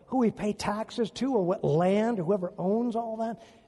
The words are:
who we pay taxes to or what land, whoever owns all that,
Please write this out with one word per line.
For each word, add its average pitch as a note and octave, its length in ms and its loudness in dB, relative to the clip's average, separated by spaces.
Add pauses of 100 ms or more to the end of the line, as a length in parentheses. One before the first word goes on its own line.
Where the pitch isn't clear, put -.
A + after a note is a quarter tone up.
who C4 100 0
we A#3 120 6
pay G#3 220 -4
taxes G#3+ 600 -4
to C4 220 -2
or G3+ 80 2
what F3 220 0
land, F#3+ 540 2
whoever F3+ 400 0
owns G#3+ 360 0
all A3+ 220 -4
that, A3+ 240 -6 (280)